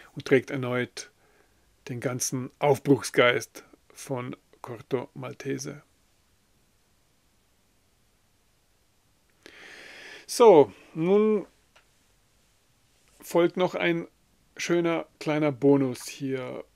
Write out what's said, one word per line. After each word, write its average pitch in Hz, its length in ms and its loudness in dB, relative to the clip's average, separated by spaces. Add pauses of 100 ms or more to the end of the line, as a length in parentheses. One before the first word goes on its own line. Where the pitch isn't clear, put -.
(140)
und - 120 -14
trägt 131 240 2
erneut 123 600 -8 (800)
den 120 120 -10
ganzen 127 580 -6
Aufbruchsgeist 131 1080 0 (280)
von 123 440 -12 (240)
Corto 123 540 -8
Maltese. 139 680 -12 (4000)
So, 160 460 8 (220)
nun 202 520 0 (1700)
folgt 170 360 0
noch 180 200 -2
ein 170 320 -2 (480)
schöner 170 500 -2 (140)
kleiner 151 320 0
Bonus 135 560 2
hier. 131 560 -10 (120)